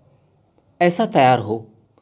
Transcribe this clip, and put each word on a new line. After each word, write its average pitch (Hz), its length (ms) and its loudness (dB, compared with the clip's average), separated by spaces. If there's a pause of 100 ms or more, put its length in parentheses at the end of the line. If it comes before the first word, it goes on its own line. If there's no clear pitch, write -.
(840)
ऐसा 175 240 0
तैयार 127 320 2
हो 110 340 -8 (300)